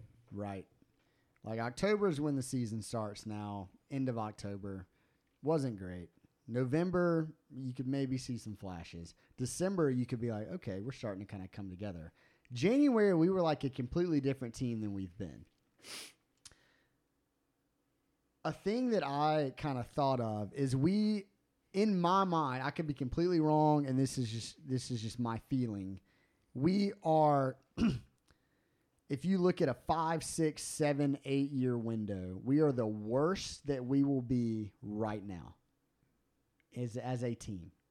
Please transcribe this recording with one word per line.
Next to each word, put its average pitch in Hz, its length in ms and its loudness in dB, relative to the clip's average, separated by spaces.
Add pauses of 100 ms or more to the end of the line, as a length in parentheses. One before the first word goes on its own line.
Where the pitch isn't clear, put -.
(320)
Right? 101 340 -8 (760)
Like, 113 160 -8
October 196 480 0
is 151 120 0
when 147 160 0
the 131 80 -2
season 117 380 -4
starts 107 440 -6
now, 104 440 -8 (200)
end 135 200 -2
of 117 80 -4
October. 101 680 -8 (580)
Wasn't 135 340 0
great. 90 320 -10 (380)
November, 165 800 2 (280)
you 131 180 -6
could 127 140 -4
maybe 131 300 0
see 127 200 -6
some 107 180 -8
flashes. 85 580 -12 (240)
December, 165 520 0
you 123 160 0
could 123 140 -4
be 117 120 -2
like, 107 200 -6
"Okay, 98 300 -8
we're 123 100 -8
starting 104 340 -8
to - 60 -16
kinda 95 180 -10
come 101 200 -12
together." 90 420 -10 (420)
January, 214 600 4
we 165 160 6
were, 185 120 2
like, 156 240 2
a 135 40 0
completely 151 520 0
different 131 340 -2
team 120 260 -2
than 104 120 -4
we've 92 240 -6
been. 78 280 -12 (3000)
A 160 80 -2
thing 240 380 0
that 185 140 2
I 147 520 4
kinda 131 260 -2
thought 135 380 2
of 107 320 -2
is 139 200 0
we, 196 520 2 (480)
in 196 260 4
my 180 240 6
mind, 147 400 0
I 143 80 -2
could 165 160 -4
be 147 60 -2
completely 165 480 2
wrong, 151 440 6
and 131 140 2
this 135 180 2
is 120 140 -2
just, 117 340 -8
this 131 240 -2
is 120 120 -4
just 113 180 -6
my 113 200 -2 (100)
feeling. 101 500 -2 (540)
We 190 400 2 (100)
are, 147 540 4 (200)
<clears throat> - 1300 -6
if 139 160 -6
you 190 140 2
look 180 220 4
at 160 60 4
a 127 60 0
five, 160 500 0
six, 156 400 -2
seven, 143 600 2
eight 139 260 0
year 127 260 2
window, 101 680 -4
we 143 160 4
are 151 100 6
the 120 160 0
worst 123 800 -2
that 135 180 -2
we 139 200 4
will 139 160 2
be 117 500 -2 (100)
right 107 440 -4
now 87 300 -12 (1200)
as, 120 180 -6
as 123 280 -4
a 120 120 -2
team. 87 380 -12 (180)